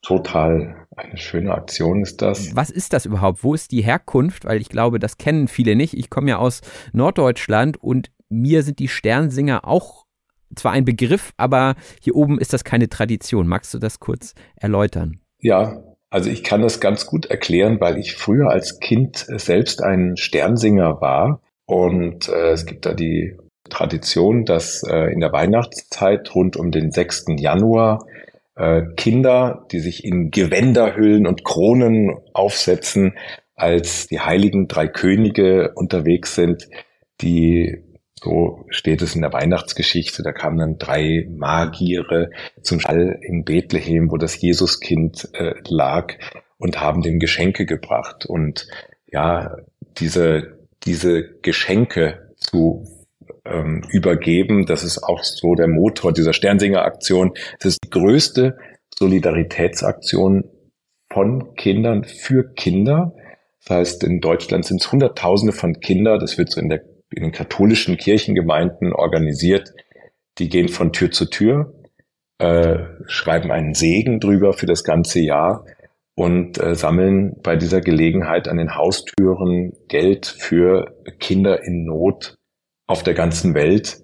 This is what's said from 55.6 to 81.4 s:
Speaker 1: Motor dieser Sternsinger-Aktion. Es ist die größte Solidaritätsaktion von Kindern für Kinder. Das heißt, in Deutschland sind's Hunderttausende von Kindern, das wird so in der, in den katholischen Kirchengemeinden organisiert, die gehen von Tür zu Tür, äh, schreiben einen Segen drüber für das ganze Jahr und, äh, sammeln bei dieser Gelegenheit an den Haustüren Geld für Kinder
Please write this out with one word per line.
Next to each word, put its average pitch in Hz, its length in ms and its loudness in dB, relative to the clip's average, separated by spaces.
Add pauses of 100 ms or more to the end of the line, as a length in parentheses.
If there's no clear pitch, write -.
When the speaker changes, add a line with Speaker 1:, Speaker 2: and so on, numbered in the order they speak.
Speaker 1:
Motor 85 440 2
dieser 80 220 2
Sternsinger-Aktion. 95 960 2 (280)
Es - 60 -4
ist 95 200 0
die - 40 -20
größte 127 680 2 (400)
Solidaritätsaktion 92 1500 0 (680)
von 113 440 -2
Kindern 110 480 0
für - 500 -2
Kinder. 127 600 0 (520)
Das 90 120 0
heißt, - 260 -2
in 85 180 0
Deutschland 82 440 0
sind's - 260 -4
Hunderttausende 107 640 2
von 85 260 -4
Kindern, 104 400 2
das - 180 -6
wird 85 140 0
so - 80 -6
in 82 100 -2
der, 78 140 -4 (280)
in - 120 -8
den 80 80 -2
katholischen 98 680 0
Kirchengemeinden 90 960 0
organisiert, 80 800 0 (640)
die 87 120 -2
gehen 175 200 2
von 85 240 -2
Tür 90 180 0
zu - 140 -2
Tür, 135 480 0 (640)
äh, 85 420 2 (260)
schreiben 82 460 -2
einen 76 220 -2
Segen 107 460 2
drüber 98 340 4
für - 120 -4
das 85 180 0
ganze 82 360 0
Jahr 78 460 0 (500)
und, 87 440 0
äh, 85 160 0
sammeln 92 640 2
bei 85 140 0
dieser 85 260 2
Gelegenheit 82 680 2
an 85 100 -2
den 80 180 -4
Haustüren 90 960 0 (140)
Geld 95 380 2
für - 680 0 (240)
Kinder 95 440 0